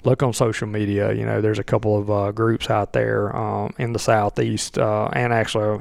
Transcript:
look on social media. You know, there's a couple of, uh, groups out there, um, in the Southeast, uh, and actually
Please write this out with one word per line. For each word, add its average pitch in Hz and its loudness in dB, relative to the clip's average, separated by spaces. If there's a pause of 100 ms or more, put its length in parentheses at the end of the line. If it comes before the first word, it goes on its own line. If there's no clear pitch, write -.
look 123 4
on 123 2
social 113 0
media. 104 0
You 110 -2
know, 110 0
there's 107 2
a 104 -6
couple 107 2
of, 104 -2
uh, 101 2
groups 113 0
out 104 0
there, 110 0
um, 104 -4
in 120 -4
the 113 -4
Southeast, 110 0
uh, 107 0
and 123 0
actually 107 0